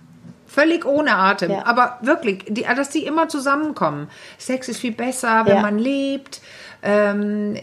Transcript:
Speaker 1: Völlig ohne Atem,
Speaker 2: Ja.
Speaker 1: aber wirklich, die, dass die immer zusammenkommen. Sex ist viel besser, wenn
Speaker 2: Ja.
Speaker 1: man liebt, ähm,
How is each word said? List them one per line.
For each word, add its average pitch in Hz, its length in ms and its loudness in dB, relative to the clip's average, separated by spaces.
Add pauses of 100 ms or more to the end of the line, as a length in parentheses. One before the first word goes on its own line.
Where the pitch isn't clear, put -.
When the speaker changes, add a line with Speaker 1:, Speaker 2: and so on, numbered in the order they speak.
(460)
Speaker 1:
Völlig 320 400 2
ohne 277 300 2
Atem, 190 360 2
Speaker 2:
Ja. - 140 -2
Speaker 1:
aber 240 360 2
wirklich, 233 480 0
die, 214 140 -4
dass 269 260 -2
die 311 160 -4
immer 320 240 0
zusammenkommen. 269 800 -2 (280)
Sex 254 300 -6
ist 233 140 -8
viel 247 100 -4
besser, 233 540 0
wenn 202 100 6
Speaker 2:
Ja. 196 60 4
Speaker 1:
man 208 180 0
liebt, 277 600 -2 (420)
ähm, 208 800 0